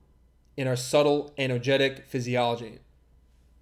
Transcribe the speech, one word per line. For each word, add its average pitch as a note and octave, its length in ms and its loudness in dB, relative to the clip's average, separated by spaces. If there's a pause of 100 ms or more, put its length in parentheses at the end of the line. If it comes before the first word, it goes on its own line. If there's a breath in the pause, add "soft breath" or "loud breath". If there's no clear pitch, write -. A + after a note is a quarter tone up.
(580)
in C3 100 -2
our B2+ 80 0
subtle D3 600 2
energetic C3 680 0
physiology, A#2+ 720 -2 (840)